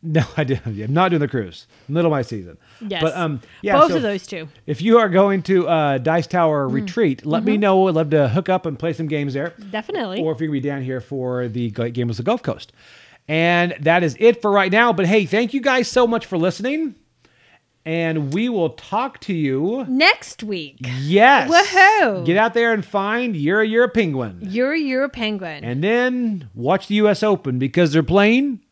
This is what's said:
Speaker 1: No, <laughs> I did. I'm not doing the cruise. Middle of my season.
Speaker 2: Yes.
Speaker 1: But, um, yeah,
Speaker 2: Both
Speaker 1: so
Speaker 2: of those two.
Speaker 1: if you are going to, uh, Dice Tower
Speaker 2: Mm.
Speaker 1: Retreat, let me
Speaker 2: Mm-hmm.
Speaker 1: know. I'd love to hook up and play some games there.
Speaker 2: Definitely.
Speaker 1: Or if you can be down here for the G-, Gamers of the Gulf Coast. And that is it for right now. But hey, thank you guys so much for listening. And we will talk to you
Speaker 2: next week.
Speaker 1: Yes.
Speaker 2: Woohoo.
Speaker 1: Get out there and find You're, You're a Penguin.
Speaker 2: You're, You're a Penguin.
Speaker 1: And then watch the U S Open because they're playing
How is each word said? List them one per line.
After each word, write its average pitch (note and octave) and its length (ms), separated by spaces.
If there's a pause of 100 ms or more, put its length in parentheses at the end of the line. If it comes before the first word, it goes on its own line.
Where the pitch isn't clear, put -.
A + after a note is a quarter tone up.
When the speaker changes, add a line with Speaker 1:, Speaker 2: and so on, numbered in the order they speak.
Speaker 1:
No, D#3 280
<laughs> - 80
I D3+ 60
did. C3 200
I'm G#2+ 300
not F3+ 160
doing E3 100
the C#3+ 80
cruise. G2 380 (200)
Middle E3 200
of D#3+ 40
my C#3 120
season. F2+ 340 (240)
Speaker 2:
Yes. G3 220
Speaker 1:
But, D#3+ 140
um, D#3 240 (200)
yeah, G3+ 180
Speaker 2:
Both D#4 120
Speaker 1:
so F3+ 60
Speaker 2:
of C#4+ 60
those G3+ 240
two. D#3+ 220 (180)
Speaker 1:
if D3+ 140
you A3+ 180
are G#3+ 120
going F#3+ 320
to, F3+ 260
uh, D3 300
Dice D#3+ 280
Tower D3+ 420
Speaker 2:
Mm. - 40
Speaker 1:
Retreat, F#3 540
let A3 180
me G#3+ 80
Speaker 2:
Mm-hmm. G#3 80
Speaker 1:
know. F#3+ 280
I'd F3 60
love D#3+ 160
to D3 200
hook D#3+ 180
up F#3 160
and C#3+ 140
play E3 160
some D#3+ 140
games C#3+ 260
there. D#3+ 180 (180)
Speaker 2:
Definitely. A3 520
Speaker 1:
Or D#3+ 100
if B2+ 80
you D#3+ 80
can D3+ 60
be C3+ 60
down C#3 220
here B2+ 200
for B2 460
the A#2 220
G-, A#2+ 220
Gamers A#2+ 200
of G2+ 60
the A#2+ 40
Gulf A3+ 200
Coast. - 300 (560)
And F3 500
that E3 240
is D3+ 160
it A#3 220
for G#3 100
right F#3+ 220
now. A#3 220
But F3+ 120
hey, G3+ 200
thank G#3+ 260
you C#4 80
guys B3+ 260
so B3 200
much A3+ 180
for F#3 140
listening. A#3+ 560 (880)
And D#3+ 500
we A3+ 140
will F3+ 220
talk A3+ 500
to - 140
you D#3+ 540
Speaker 2:
next D4 540
week. F3 360 (240)
Speaker 1:
Yes. A3+ 480
Speaker 2:
Woohoo. F4+ 760
Speaker 1:
Get E3+ 100
out A3+ 180
there A#3 180
and G#3+ 120
find G#3+ 520
You're, E3 260
You're A3+ 220
a B3 40
Penguin. C3+ 540
Speaker 2:
You're, A#3+ 320
You're C#4 300
a C#4 40
Penguin. G3 560
Speaker 1:
And B2 200
then A#3 720
watch C#3+ 340
the G#3 80
U G#3+ 120
S G3+ 140
Open F3+ 360
because C#3 340
they're D#3+ 100
playing G#3+ 580 (120)